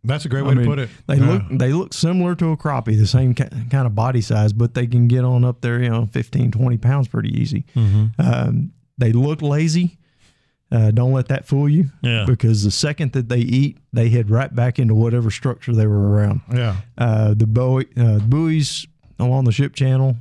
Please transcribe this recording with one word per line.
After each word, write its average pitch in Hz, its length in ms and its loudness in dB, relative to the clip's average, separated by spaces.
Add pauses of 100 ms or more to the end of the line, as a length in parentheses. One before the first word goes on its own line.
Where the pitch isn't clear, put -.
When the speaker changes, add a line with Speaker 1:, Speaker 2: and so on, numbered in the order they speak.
Speaker 1:
That's 139 220 -4
a 147 40 -8
great 135 140 -2
Speaker 2:
I - 40 -2
Speaker 1:
way 131 80 4
Speaker 2:
mean, 123 80 2
Speaker 1:
to 113 60 2
put 107 100 -2
it. 123 100 -8 (180)
Speaker 2:
they 139 100 2
Speaker 1:
Yeah. 135 160 4
Speaker 2:
look, 196 180 0
they 127 220 0
look 175 200 -4
similar 175 420 0
to 165 140 -2
a 156 80 -2
crappie, 113 400 -2
the 107 80 4
same 127 300 2
ki-, 131 80 -4 (260)
kind 131 160 0
of 110 80 -2
body 117 280 -2
size, 107 300 0
but 117 220 0
they 123 140 -2
can 120 200 2
get 123 160 2
on 123 220 2
up 123 160 -4
there, 120 200 -2
you 123 80 0
know, 113 220 -2
fifteen, 123 380 -2
twenty 120 280 0
pounds 131 300 0
pretty - 220 -4 (100)
easy. - 260 -4 (100)
Speaker 1:
Mm-hmm. 107 300 2 (140)
Speaker 2:
Um, 120 520 0 (260)
they 117 140 2
look 147 320 0
lazy. 156 560 0 (720)
Uh, 110 200 2
don't 123 200 2
let 131 160 -2
that - 180 -6
fool 143 220 0
you. 147 220 2 (120)
Speaker 1:
Yeah. 117 240 -2
Speaker 2:
Because 110 380 2
the 104 80 2
second 147 400 -4
that 123 160 -4
they 120 120 -2
eat, 131 380 0 (140)
they 117 180 2
head 113 200 2
right 113 260 0
back 123 240 0
into 113 160 2
whatever 113 340 2
structure 120 440 -6
they 110 120 2
were 104 240 2
around. 104 320 0 (120)
Speaker 1:
Yeah. 117 240 -2 (200)
Speaker 2:
Uh, 110 360 2
the 110 140 2
buoy-, 127 500 0
uh, 110 220 4
buoys 151 680 0 (320)
along 127 240 0
the 117 80 2
ship 139 240 0
channel 131 460 2